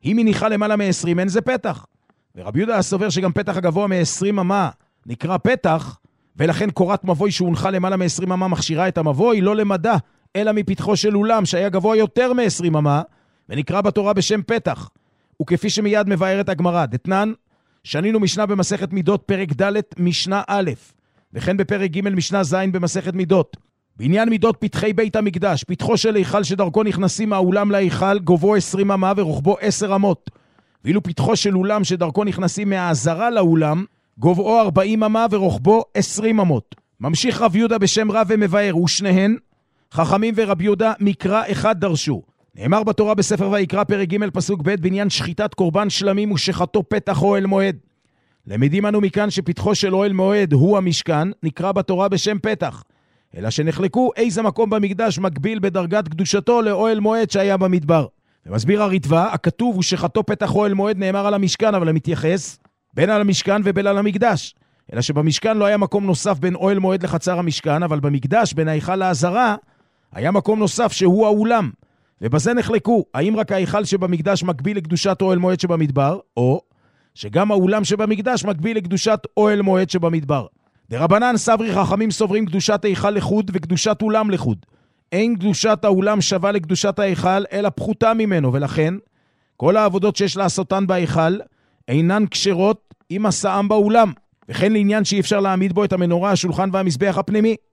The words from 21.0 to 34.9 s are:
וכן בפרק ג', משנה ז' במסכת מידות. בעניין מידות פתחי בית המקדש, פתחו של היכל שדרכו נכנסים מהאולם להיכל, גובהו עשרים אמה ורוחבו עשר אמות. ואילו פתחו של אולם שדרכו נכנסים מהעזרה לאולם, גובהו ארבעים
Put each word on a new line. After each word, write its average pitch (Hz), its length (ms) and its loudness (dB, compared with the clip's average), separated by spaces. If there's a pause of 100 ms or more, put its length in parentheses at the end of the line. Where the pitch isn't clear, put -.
וכן 175 240 -2
בפרק 196 340 -2
ג', 196 180 -2
משנה 190 340 0
ז' 156 120 -2 (180)
במסכת 180 420 -4
מידות. 180 420 0 (400)
בעניין 185 320 2
מידות 226 300 2
פתחי 214 340 -2
בית 220 240 0
המקדש, 185 480 -2
פתחו 208 320 -2
של 214 180 0
היכל 202 300 0
שדרכו 185 380 0
נכנסים 202 460 -2
מהאולם 196 420 2
להיכל, 196 480 2
גובהו 180 360 2
עשרים 196 360 0
אמה 190 260 2
ורוחבו 156 440 0
עשר 202 340 0
אמות. 196 360 0 (540)
ואילו 175 180 0
פתחו 170 340 0
של 202 200 0
אולם 202 280 0
שדרכו 175 400 -2
נכנסים 196 460 -4
מהעזרה 175 600 -2
לאולם, 165 540 2 (340)
גובהו 180 400 2
ארבעים 208 440 2